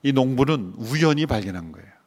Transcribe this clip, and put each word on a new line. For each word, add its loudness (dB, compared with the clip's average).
이 0
농부는 2
우연히 0
발견한 -6
거예요. -18